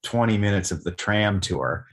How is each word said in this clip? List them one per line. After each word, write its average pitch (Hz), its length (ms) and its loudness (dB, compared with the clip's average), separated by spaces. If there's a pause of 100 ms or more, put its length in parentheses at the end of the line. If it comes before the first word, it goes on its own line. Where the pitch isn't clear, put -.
twenty 113 360 2
minutes 101 320 2
of 80 120 -4
the 87 100 -4
tram 104 480 0
tour. 65 520 -2